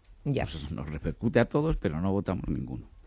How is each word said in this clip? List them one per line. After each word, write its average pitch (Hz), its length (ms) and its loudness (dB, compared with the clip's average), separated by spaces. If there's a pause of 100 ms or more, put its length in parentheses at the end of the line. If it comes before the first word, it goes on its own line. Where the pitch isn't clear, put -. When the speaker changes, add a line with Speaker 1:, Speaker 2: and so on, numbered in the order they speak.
(240)
Speaker 1:
Ya. 139 220 0
Speaker 2:
Pues 73 240 -8
nos 76 180 -6
repercute 104 520 2
a 117 80 6
todos, 156 280 2
pero 78 240 0
no 98 120 2
votamos 98 360 0
ninguno. 64 400 -4 (180)